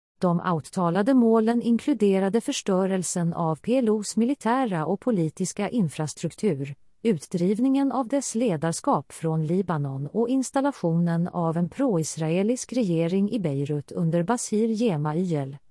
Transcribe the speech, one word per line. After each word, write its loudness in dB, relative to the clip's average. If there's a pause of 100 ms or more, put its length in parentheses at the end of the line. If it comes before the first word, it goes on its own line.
(200)
De 2 (120)
outtalade 0
målen 4
inkluderade 2
förstörelsen 0
av 0
P 0
L 2
Os -2
militära 0
och -2
politiska -2
infrastruktur, -2 (280)
utdrivningen 0
av -2
dess -2
ledarskap 0
från -2
Libanon -2
och -2
installationen 0
av -2
en 0
proisraelisk -2
regering 0
i -2
Beirut -2
under 0
Basir 0
Gemayel, 0 (140)